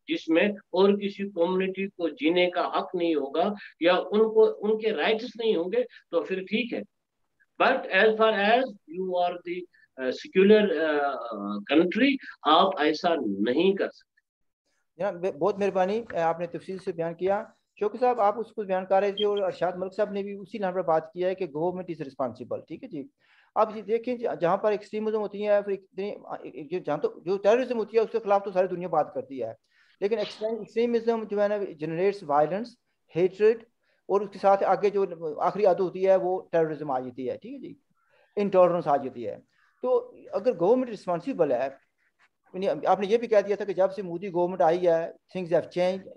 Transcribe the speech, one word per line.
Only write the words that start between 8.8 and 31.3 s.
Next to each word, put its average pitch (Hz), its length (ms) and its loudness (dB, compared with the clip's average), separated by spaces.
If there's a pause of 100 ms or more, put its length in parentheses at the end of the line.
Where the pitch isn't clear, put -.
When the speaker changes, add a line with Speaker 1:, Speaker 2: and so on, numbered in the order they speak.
Speaker 1:
you 185 140 -4 (100)
are 175 140 0 (120)
the, 180 120 -6 (400)
uh, 127 120 -2
secular, 202 500 4
uh, 131 1000 -2 (100)
country, 202 440 4 (300)
आप 175 240 6 (100)
ऐसा 156 400 0
नहीं 123 540 0
कर 151 140 -4
सकते। - 240 -20 (840)
Speaker 2:
जनाब, 185 160 -4
बे-, 185 200 -6
बहुत 196 240 -2
मेहरबानी, 196 460 0 (100)
अ, 175 40 -4
आपने 165 280 -2
तफसील 175 320 -12
से 185 140 -8
बयान 165 220 -4
किया। 196 400 -2 (260)
शौकत 208 200 -2
साहब, 247 200 2
आप 208 180 2
उसको 214 260 -8
बयान 185 200 -2
कर 190 160 4
रहे 202 120 2
थे 208 120 -2
और 202 180 0
अरशाद 180 360 -2
मलिक 185 140 -6
साहब 202 200 -2
ने 202 100 -4
भी 202 120 -8
उसी 202 240 -12
लाइन 185 160 -2
पर 185 80 0
बात 160 320 0
किया 180 140 -2
है 190 60 0
कि 185 120 -4
government 175 440 -4
is 160 60 -8
responsible, 127 600 -6 (100)
ठीक 160 140 -14
है 269 60 -14
जी। 147 220 -12 (480)
आप 214 180 0
ये 220 60 -10
देखें, 233 360 -2
ज-, 156 220 -6
जहाँ 175 160 2
पर 214 160 0
extremism 214 460 -4
होती 202 240 -6
है, 208 200 2
फिर 202 120 -4
इतनी, 196 360 -10
अ, - 360 -12
एक, - 80 -16
एक, 147 180 -14
जो, 180 80 -4
जहाँ 147 200 -2
तो, - 260 -4
जो 190 120 0
terrorism 233 380 2
होती 220 200 -4
है, 226 60 6
उसके 220 160 -2
खिलाफ 202 260 2
तो 208 80 -8
सारी 185 160 2
दुनिया 175 200 -6
बात 156 260 0
करती 135 240 -8
है, 113 180 -8 (460)
लेकिन 208 160 0
एक्सट्रीम-, 214 440 -6
एक्सट्रीमिज्म 233 600 0
जो 202 160 -2